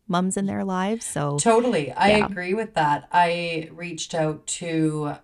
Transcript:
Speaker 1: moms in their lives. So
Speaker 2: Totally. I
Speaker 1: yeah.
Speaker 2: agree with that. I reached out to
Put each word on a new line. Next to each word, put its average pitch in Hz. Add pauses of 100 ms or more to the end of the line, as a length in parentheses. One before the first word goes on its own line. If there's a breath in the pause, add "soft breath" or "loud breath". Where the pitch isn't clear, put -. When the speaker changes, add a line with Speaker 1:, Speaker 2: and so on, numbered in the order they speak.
Speaker 1:
moms 185
in 196
their 202
lives. 190
So 147
Speaker 2:
Totally. 226
I 202
Speaker 1:
yeah. 202
Speaker 2:
agree 180
with 220
that. 151
I 170
reached 170
out 156
to 156